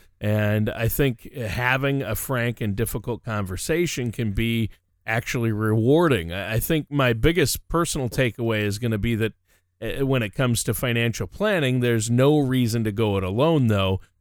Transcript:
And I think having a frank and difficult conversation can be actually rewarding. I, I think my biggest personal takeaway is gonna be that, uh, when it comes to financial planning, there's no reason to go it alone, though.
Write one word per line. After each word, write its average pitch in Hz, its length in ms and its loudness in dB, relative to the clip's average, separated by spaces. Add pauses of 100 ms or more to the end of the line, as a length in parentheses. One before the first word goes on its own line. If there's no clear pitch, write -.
(220)
And 107 480 0
I 113 180 -4
think 131 460 -2
having 131 680 -2
a 107 140 -4
frank 120 460 -4
and 104 120 -2
difficult 113 520 -4
conversation 113 880 -2
can 113 180 -4
be 113 380 0 (360)
actually 117 460 -2
rewarding. 110 800 2
I, 98 220 -6
I 113 80 0
think - 280 -2
my 139 220 2
biggest 143 560 2
personal 160 400 -2
takeaway 113 540 -2
is 104 180 -2
gonna 113 180 -2
be 113 180 -2
that, 101 180 -2 (480)
uh, 113 240 -4
when 131 180 2
it 101 100 -6
comes 120 300 0
to 123 100 -2
financial 117 540 -2
planning, 151 540 0
there's 117 280 0
no 135 300 6
reason 123 460 0
to 107 80 -2
go 101 240 0
it 95 60 0
alone, 127 440 2
though. 95 320 2 (220)